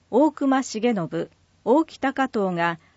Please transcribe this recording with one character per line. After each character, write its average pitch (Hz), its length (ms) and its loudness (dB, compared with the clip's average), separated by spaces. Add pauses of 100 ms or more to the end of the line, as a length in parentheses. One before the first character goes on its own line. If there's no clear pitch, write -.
(120)
大 285 180 4
隈 269 320 0
重 220 180 -8
信、 185 500 -2 (340)
大 277 200 4
木 - 140 -20
高 262 300 -2
遠 196 240 -2
が 170 260 -2 (180)